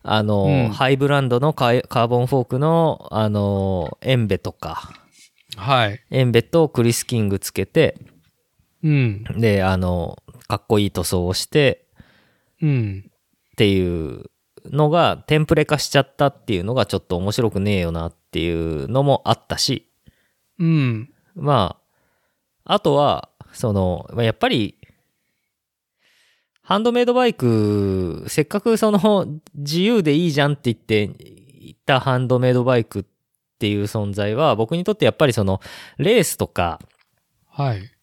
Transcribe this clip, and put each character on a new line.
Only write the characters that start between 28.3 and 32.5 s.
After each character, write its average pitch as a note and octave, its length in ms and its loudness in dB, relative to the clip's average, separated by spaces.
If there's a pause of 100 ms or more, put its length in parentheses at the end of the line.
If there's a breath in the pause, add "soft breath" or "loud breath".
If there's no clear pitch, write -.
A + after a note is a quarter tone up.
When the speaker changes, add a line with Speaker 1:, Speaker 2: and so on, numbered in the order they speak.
Speaker 1:
っ - 20 2
か - 160 -6
く A3+ 160 0
そ G#3+ 140 2
の、 G3 480 0 (160)
自 D3 260 -4
由 A3 200 2
で D3+ 120 2
い E3+ 140 2
い D#3 40 0
じ C#3+ 100 0
ゃ C#3+ 60 4
ん D3 60 0
っ - 20 0
て A#2+ 180 -2
言 - 0 -
っ - 40 -6
て、 G#2 300 0
言 - 680 -20
っ - 120 -20
た C3 140 4
ハ B2+ 180 0
ン B2+ 100 -2
ド B2 120 2
メ B2+ 120 2